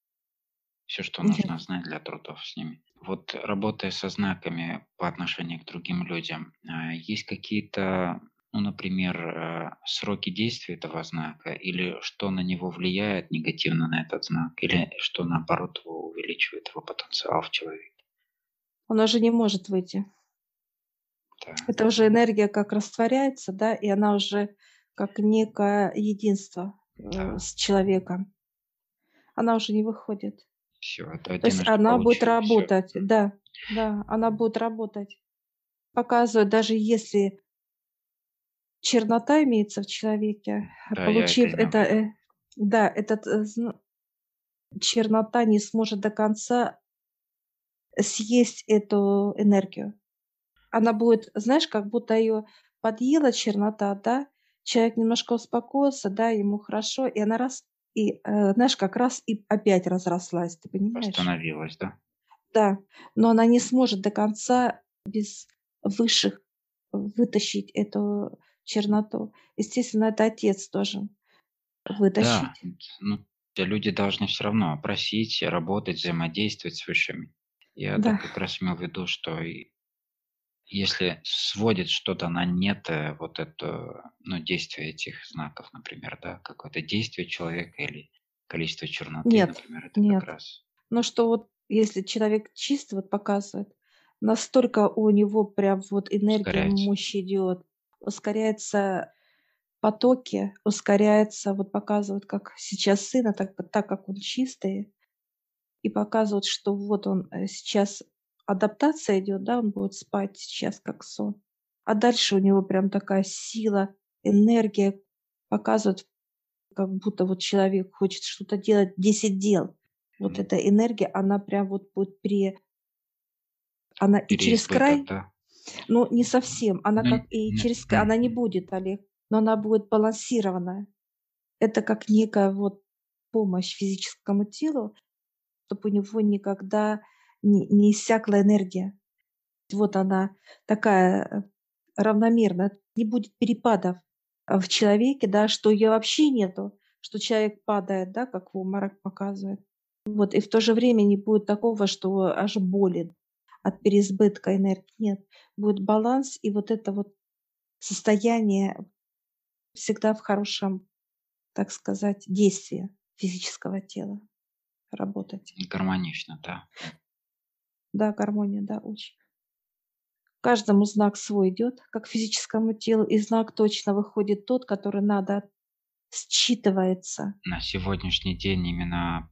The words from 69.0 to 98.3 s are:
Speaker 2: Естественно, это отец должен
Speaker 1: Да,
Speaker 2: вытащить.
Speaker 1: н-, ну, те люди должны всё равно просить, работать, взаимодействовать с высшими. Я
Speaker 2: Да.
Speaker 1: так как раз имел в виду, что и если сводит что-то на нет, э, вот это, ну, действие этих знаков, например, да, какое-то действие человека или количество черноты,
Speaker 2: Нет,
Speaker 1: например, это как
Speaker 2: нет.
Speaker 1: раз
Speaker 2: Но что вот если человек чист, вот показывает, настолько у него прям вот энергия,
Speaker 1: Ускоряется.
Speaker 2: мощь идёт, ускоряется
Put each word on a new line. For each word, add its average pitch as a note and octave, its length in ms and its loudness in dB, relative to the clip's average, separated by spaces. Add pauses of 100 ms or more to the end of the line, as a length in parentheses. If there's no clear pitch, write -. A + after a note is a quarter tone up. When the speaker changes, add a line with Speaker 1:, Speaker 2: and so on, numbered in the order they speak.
Speaker 2:
Естественно, G#3+ 500 0
это A3 200 2
отец G#3+ 420 -2
должен G3+ 480 -6 (1000)
Speaker 1:
Да, - 400 2
Speaker 2:
вытащить. - 80 -20
Speaker 1:
н-, F3+ 140 -12 (240)
ну, G#2 240 -4 (300)
те F#2+ 100 -2
люди G#2 260 -2
должны G2 360 -2
всё - 180 -4
равно G#2 380 0
просить, G#2 600 -4
работать, E2+ 560 -2
взаимодействовать E2+ 800 -4
с - 100 -14
высшими. - 460 -6 (420)
Я G2 240 -4
Speaker 2:
Да. G#3+ 140 2
Speaker 1:
так G3+ 80 0
как - 160 -14
раз F#3+ 260 -8
имел F2+ 140 -2
в E2+ 60 -12
виду, F2+ 240 -8
что E2 340 -6
и - 300 -12 (960)
если F#2 580 -4
сводит G2+ 680 -2
что-то - 380 -4
на F2 180 -2
нет, B2+ 440 -2
э, D3+ 300 -6
вот - 200 -10
это, - 800 -12
ну, F#2 200 -8
действие D#2+ 500 -8
этих - 380 -14
знаков, - 440 -14
например, - 500 -16
да, F2+ 220 -12
какое-то - 380 -12
действие G2+ 460 -6
человека - 540 -10
или D3 280 -12 (380)
количество D#2+ 400 -8
черноты, - 540 2
Speaker 2:
Нет, - 20 4
Speaker 1:
например, - 420 -8
это - 160 -2
как G3+ 200 4
Speaker 2:
нет. - 20 -14
Speaker 1:
раз - 380 -16 (280)
Speaker 2:
Но A#3 120 0
что A#3 260 0
вот A3+ 200 0 (200)
если G#3 340 0
человек G#3+ 520 -2
чист, - 380 -4
вот F#3+ 180 -6
показывает, G3+ 580 -4 (520)
настолько A3 680 2
у G#3+ 220 2
него G#3 340 4
прям G3 460 0
вот G3+ 220 -2
энергия, G#3 500 2
Speaker 1:
Ускоряется. - 20 -
Speaker 2:
мощь G3 520 0
идёт, F#3 480 -2 (360)
ускоряется G#3 1120 -2 (680)